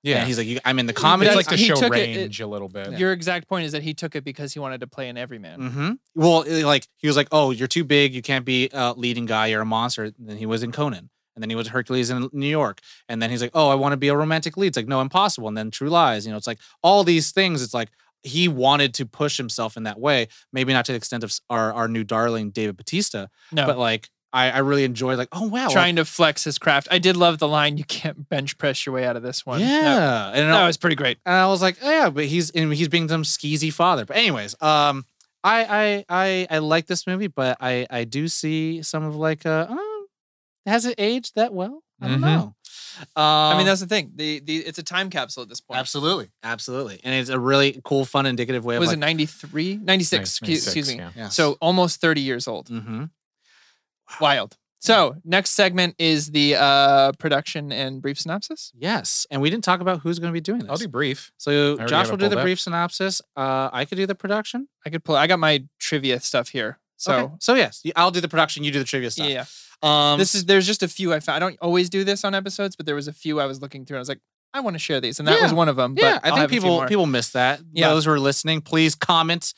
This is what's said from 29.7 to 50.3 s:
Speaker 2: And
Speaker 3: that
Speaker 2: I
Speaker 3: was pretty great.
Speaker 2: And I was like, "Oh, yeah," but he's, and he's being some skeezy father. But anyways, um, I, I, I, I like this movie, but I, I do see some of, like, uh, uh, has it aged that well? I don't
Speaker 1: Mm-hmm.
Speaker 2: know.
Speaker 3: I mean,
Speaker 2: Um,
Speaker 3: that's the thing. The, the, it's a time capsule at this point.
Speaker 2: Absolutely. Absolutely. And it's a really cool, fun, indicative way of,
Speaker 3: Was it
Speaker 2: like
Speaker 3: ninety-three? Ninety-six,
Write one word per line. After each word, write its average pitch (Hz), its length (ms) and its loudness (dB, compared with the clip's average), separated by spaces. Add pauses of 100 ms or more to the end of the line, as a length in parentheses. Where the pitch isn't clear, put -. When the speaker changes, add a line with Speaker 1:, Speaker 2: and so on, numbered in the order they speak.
Speaker 2:
And 147 220 2
Speaker 3:
that 196 100 6
Speaker 2:
I 175 60 6
Speaker 3:
was 165 100 2
pretty 165 200 0
great. 131 280 -2
Speaker 2:
And 180 100 2
I 185 120 6
was 190 160 2
like, 185 180 0
"Oh, 269 80 -2
yeah," 302 220 4
but 147 140 -2
he's, 156 260 0
and 160 220 0
he's 156 160 0
being 165 180 0
some 160 160 0
skeezy 151 500 -2
father. 170 320 2
But - 120 -4
anyways, 135 440 0
um, 147 440 2 (380)
I, 226 200 4
I, 208 460 0
I, 185 420 0
I 156 80 0
like 156 280 0
this 180 200 -6
movie, 185 200 -4
but 131 340 -2
I, 127 280 -2
I 120 140 -4
do 139 240 -4
see 160 560 -4
some 156 200 -6
of, 151 120 -6
like, 156 320 -2
uh, 160 220 0
uh, 254 80 -8 (880)
has 226 180 2
it 240 140 -4
aged 233 340 -2
that 220 180 0
well? 208 300 -8 (180)
I 131 100 -6
don't 131 80 0
Speaker 1:
Mm-hmm. 135 80 0
Speaker 2:
know. 147 300 2 (600)
Speaker 3:
I 151 380 4
mean, 156 80 4
Speaker 2:
Um, 185 40 4
Speaker 3:
that's 190 160 4
the 185 60 -8
thing. 175 260 -2
The, 151 280 -6
the, 156 160 -6
it's 160 200 -8
a 170 60 -12
time 185 260 -4
capsule 131 320 -8
at 110 80 -14
this 117 120 -14
point. 123 180 -6
Speaker 2:
Absolutely. 139 500 -4 (140)
Absolutely. 117 600 -8
And 127 120 -4
it's 131 160 -4
a 131 80 -2
really 135 440 2
cool, 139 220 0
fun, 139 220 0
indicative 123 360 -2
way 120 120 -2
of, 120 60 0
Speaker 3:
Was 170 80 2
it 170 40 2
Speaker 2:
like 156 60 -2
Speaker 3:
ninety-three? 156 840 -4
Ninety-six, 180 600 0